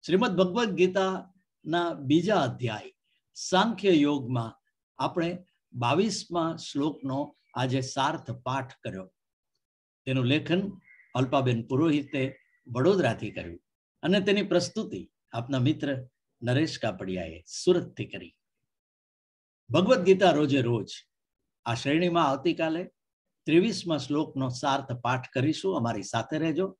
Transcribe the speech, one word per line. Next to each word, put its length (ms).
શ્રીમદ 240
ભગવદ્ 440
ગીતાના 1200
બીજા 420
અધ્યાય 560
સાંખ્ય 560
યોગમાં 640
આપણે 460
બાવીસમા 840
શ્લોકનો 800
આજે 260
સાર્થ 500
પાઠ 420
કર્યો. 300
તેનું 180
લેખન 480
અલ્પાબેન 520
પુરોહિતે 720
વડોદરાથી 640
કર્યું 300
અને 180
તેની 220
પ્રસ્તુતિ 680
આપના 260
મિત્ર 480
નરેશ 360
કાપડિયાએ 680
સુરતથી 600
કરી. 300
ભગવદ્ 340
ગીતા 260
રોજે 300
રોજ 300
આ 80
શ્રેણીમાં 520
આવતીકાલે 580
ત્રેવીસમા 520
શ્લોકનો 500
સાર્થ 440
પાઠ 400
કરીશું. 440
અમારી 260
સાથે 360
રહેજો. 420